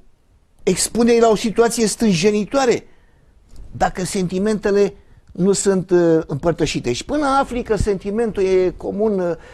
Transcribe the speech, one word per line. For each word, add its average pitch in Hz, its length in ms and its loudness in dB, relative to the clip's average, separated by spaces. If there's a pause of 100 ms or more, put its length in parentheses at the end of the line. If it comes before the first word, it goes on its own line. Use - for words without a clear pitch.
(640)
expunerii 226 580 2
la 226 80 6
o 220 60 4
situație 226 520 0
stânjenitoare, 208 1000 0 (840)
dacă 160 320 -2
sentimentele 202 920 0 (460)
nu 190 120 4
sunt, 190 400 0
uh, 170 360 4
împărtășite. 147 680 -2
Și - 120 -10
până 294 200 -2
afli 269 380 -2
că 214 120 -2
sentimentul 202 680 -2
e 185 340 2
comun, 202 420 -2
uh, 175 160 -2 (180)